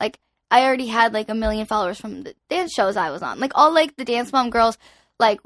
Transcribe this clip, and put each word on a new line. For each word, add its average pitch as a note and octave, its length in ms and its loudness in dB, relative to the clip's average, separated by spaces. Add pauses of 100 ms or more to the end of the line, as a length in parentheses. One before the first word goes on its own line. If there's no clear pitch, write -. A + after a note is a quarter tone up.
like, - 180 -6 (320)
I B3 140 6
already C4 220 0
had, A3+ 260 2
like, G#3+ 160 -4
a G#3+ 40 -4
million A3 320 -2
followers G#3+ 360 -2
from G3+ 220 -12
the - 120 -14 (140)
dance D#4+ 260 -4
shows G3+ 220 0
I E3 140 -2
was D#3 100 -8
on. A#2 180 -8
Like, C4+ 160 -4
all, D4+ 180 6
like, D#4+ 220 0
the C4 80 -10
Dance A#3+ 300 -4
Mom B3 160 0
girls, A3+ 280 2 (400)
like, G#3+ 280 2